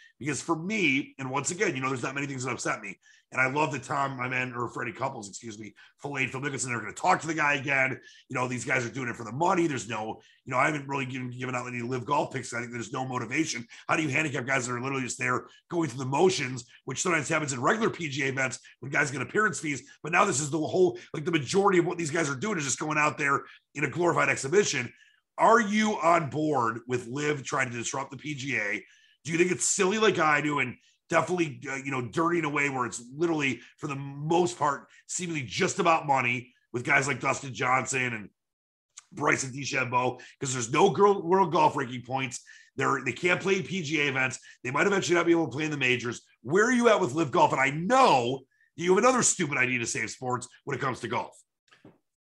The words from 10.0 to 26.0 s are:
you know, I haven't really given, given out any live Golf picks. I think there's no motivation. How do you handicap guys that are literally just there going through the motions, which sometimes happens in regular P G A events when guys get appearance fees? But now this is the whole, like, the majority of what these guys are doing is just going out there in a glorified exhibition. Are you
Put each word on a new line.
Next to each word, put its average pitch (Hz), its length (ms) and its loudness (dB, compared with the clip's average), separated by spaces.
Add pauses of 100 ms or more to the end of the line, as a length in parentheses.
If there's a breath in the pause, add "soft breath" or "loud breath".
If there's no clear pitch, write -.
you 123 60 -12
know, 127 60 -2
I 139 100 4
haven't 143 220 -4
really 139 180 -4
given, 127 240 -8
given 127 240 -6
out 123 140 -6
any 123 120 -6
live 120 240 -4
Golf 147 280 0
picks. 135 200 -6
I 120 60 -4
think 120 140 -8
there's 117 200 -8
no 131 140 -4
motivation. 123 580 -4 (240 loud breath)
How 147 60 2
do 165 80 0
you 151 60 -2
handicap 139 380 -2
guys 135 200 0
that 123 60 -4
are 120 80 -4
literally 131 240 -4
just 110 140 -8
there 127 280 -2 (240 loud breath)
going 165 180 -2
through 123 120 -8
the 131 100 -4
motions, 143 540 0 (220 soft breath)
which 139 160 -6
sometimes 160 260 0
happens 151 240 0
in 123 80 -4
regular 214 300 2
P 165 180 -8
G 135 160 -4
A - 20 0
events 131 320 -2 (220 loud breath)
when 131 100 -10
guys 143 220 2
get 135 100 -4
appearance 208 380 0
fees? 147 280 -6 (140 loud breath)
But 151 80 -8
now 180 140 4
this 147 160 0
is 147 100 -2
the 160 80 -2
whole, 156 400 4 (160 loud breath)
like, 151 100 -4
the 175 60 -2
majority 180 480 4
of 160 80 4
what 170 120 -4
these 160 120 -4
guys 165 180 0
are 139 60 -2
doing 190 240 -2
is 147 60 -4
just 131 160 -2
going 151 180 -2
out 151 180 2
there 139 280 0 (320 loud breath)
in 151 80 -2
a 135 60 0
glorified 147 380 2
exhibition. 135 640 0 (460 soft breath)
Are 220 220 8
you 214 400 2